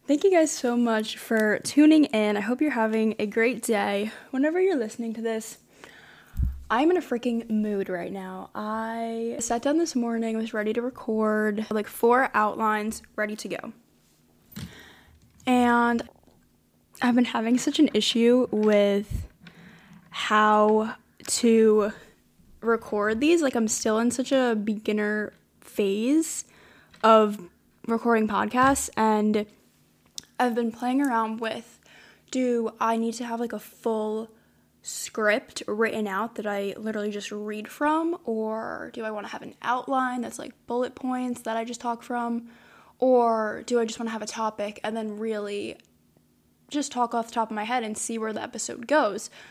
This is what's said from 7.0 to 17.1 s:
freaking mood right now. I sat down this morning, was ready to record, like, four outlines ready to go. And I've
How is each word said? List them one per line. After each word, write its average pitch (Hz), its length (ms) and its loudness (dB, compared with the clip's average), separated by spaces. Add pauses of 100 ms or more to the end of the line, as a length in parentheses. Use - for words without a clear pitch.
freaking 233 480 -4
mood 208 400 -2
right 180 240 -6
now. 185 400 -12
I 226 840 -6
sat 233 240 -4
down 294 160 2
this 339 160 -2
morning, 226 420 -2
was 220 160 -4
ready 214 200 -2
to 233 100 -2
record, 214 880 0
like, 214 160 -2
four 247 480 4
outlines 214 680 0 (140)
ready 214 220 -6
to - 100 -10
go. - 260 -10 (1700)
And 240 600 2 (960)
I've 247 140 4